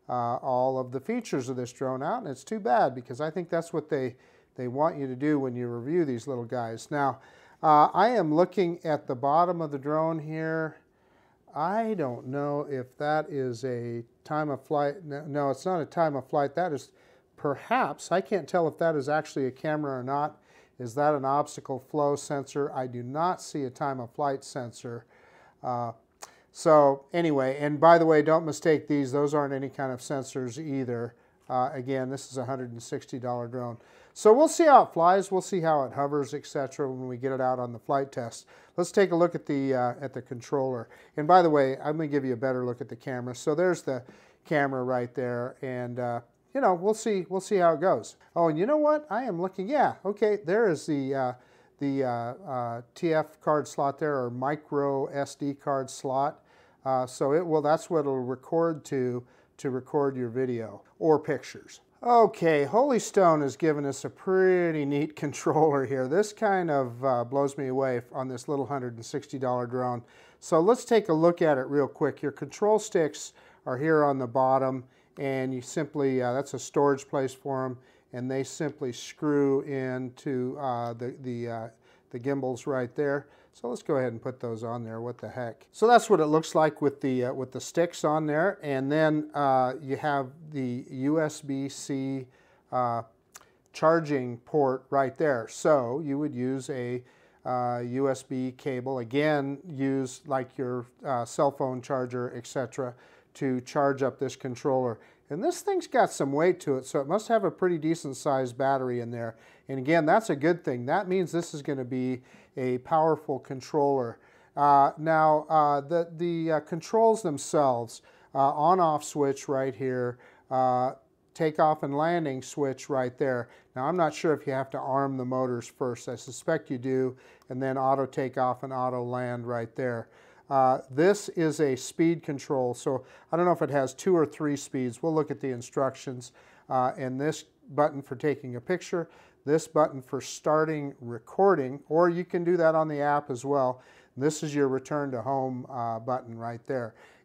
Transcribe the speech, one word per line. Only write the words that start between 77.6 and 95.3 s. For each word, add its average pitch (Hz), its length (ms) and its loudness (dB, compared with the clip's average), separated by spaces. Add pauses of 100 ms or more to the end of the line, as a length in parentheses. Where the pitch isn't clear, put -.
'em, 127 100 -8 (380)
and 127 160 -6
they 135 140 -2
simply 135 500 -6
screw 143 720 0
into, 127 920 -6
uh, 120 360 -4
the, 123 260 -8
the, 120 300 -8
uh, 113 180 -8 (440)
the 127 60 -10
gimbals 131 480 -4
right 127 300 -4
there. 143 300 -2 (260)
So - 160 -12
let's 240 140 -8
go 151 140 -2
ahead 127 160 0
and 113 100 -12
put 127 160 -8
those 113 240 -8
on 117 220 -6
there. 113 160 -10
What 120 180 -10
the 110 100 -12
heck? 117 440 -10
So 214 160 2
that's 233 200 8
what 185 120 8
it 151 60 4
looks 160 280 2
like 156 260 4
with 139 200 0
the, 127 260 0
uh, 135 80 -4
with 127 160 -8
the 123 100 -10
sticks - 440 -2
on 156 200 2
there. 160 380 0
And 135 280 -2
then, 151 440 2
uh, 135 480 2
you 135 140 -4
have 139 320 -2 (240)
the 127 360 -6
U 143 320 0
S 151 200 -2
B 139 280 -6
C, 135 580 -6 (440)
uh, 120 320 -2 (680)
charging 147 640 2
port 135 520 0
right 135 280 0
there. 135 320 0